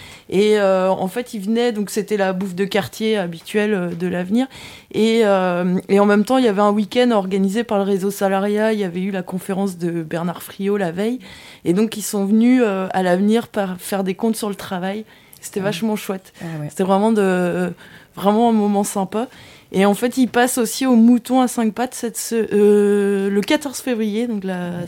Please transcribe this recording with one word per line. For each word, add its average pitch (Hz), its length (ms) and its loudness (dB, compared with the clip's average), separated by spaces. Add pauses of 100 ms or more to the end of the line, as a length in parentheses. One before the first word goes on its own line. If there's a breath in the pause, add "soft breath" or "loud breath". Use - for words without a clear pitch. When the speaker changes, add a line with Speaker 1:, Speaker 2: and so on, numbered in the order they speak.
(280 loud breath)
Speaker 1:
Et, 214 300 4
euh, 190 320 4
en 190 160 0
fait, 240 280 -8
ils 214 60 -8
venaient, 226 300 0
donc 208 180 -4
c'était 208 280 -2
la 190 160 0
bouffe 185 240 -6
de 196 80 0
quartier 214 520 -2
habituelle, 202 580 -2
euh, 175 160 -2
de 175 180 -4
l'Avenir. 185 400 -2 (440 loud breath)
Et, 226 300 2
euh, 185 560 2 (100)
et 196 120 4
en 202 40 6
même 208 200 4
temps, 254 120 2
il 262 80 4
y 233 40 4
avait 196 140 2
un 208 100 4
week-end 240 400 2
organisé 196 500 0
par 220 160 -2
le 196 60 0
réseau 196 260 0
Salaria. 208 640 0
Il 208 80 -2
y 196 40 -2
avait 180 180 -4
eu 196 100 -4
la 190 100 -4
conférence 185 560 -4
de 170 240 -4
Bernard 170 400 -6
Friot 196 340 -4
la 185 140 -2
veille. 214 300 -4 (440 loud breath)
Et 170 80 2
donc, 220 240 0
ils 208 60 -8
sont 196 220 -4
venus, 233 400 4
euh, 190 280 0
à 185 120 0
l'Avenir 202 420 2
par, 190 320 -4
faire 196 240 -4
des 190 120 -2
contes 226 220 -2
sur 214 120 -6
le 202 80 -6
travail. 196 480 -6 (360 loud breath)
C'était - 200 -8
Speaker 2:
Ah. 185 40 -2
Speaker 1:
vachement 214 300 -2
chouette. 190 460 -8
Speaker 2:
Ah 180 40 -10 (160)
ouais. 147 100 -6
Speaker 1:
C'était - 120 -4
vraiment 196 300 2
de, 208 100 2
euh, 180 480 0 (460 loud breath)
vraiment 208 320 2
un 226 40 2
moment 208 300 2
sympa. 208 460 -4 (440 loud breath)
Et 190 140 4
en 202 80 4
fait, 240 240 -2
il 254 80 4
passe 247 320 2
aussi 226 260 -2
au 254 120 4
Mouton 240 440 6
à 254 60 4
cinq 226 280 -2
pattes 247 200 -6
cette 233 240 -8
se-, 226 340 -2
euh, 202 800 4
le 202 100 0
quatorze 285 380 -2
février, 220 480 -4
donc 208 160 -6
la 180 280 -6
Speaker 2:
Ouais. 175 180 -8